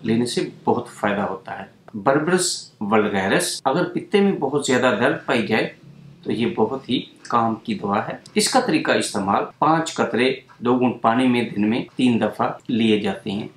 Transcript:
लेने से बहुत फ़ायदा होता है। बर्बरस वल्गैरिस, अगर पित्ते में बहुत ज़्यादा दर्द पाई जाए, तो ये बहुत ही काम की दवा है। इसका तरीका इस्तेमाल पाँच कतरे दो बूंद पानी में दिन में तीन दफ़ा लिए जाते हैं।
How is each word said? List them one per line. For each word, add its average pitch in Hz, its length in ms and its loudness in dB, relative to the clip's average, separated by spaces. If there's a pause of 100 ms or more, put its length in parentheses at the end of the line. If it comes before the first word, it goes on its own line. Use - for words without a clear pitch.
लेने 117 200 2
से 160 260 -4 (140)
बहुत 117 240 0
फ़ायदा 101 340 -2
होता 98 360 -8
है। 98 100 -16 (260)
बर्बरस 151 760 0 (100)
वल्गैरिस, 104 840 2
अगर 160 180 2
पित्ते 175 380 0
में 196 180 4
बहुत 139 260 -2
ज़्यादा 123 260 2
दर्द 127 240 2 (120)
पाई 127 200 0
जाए, 113 160 2 (600)
तो - 80 -6
ये 110 160 0
बहुत 120 420 -2
ही 127 80 0 (340)
काम 113 240 2 (100)
की 113 100 -4
दवा 101 260 -2
है। - 200 -10 (160)
इसका 254 240 2
तरीका 123 320 0
इस्तेमाल 110 540 -2 (140)
पाँच 160 360 0
कतरे 123 320 0 (320)
दो 123 140 2
बूंद 123 280 0
पानी 120 240 2
में 113 260 0
दिन 101 120 0
में 117 200 0 (120)
तीन 123 220 2
दफ़ा 110 280 0 (220)
लिए 110 300 2
जाते 98 320 -4
हैं। 104 260 -6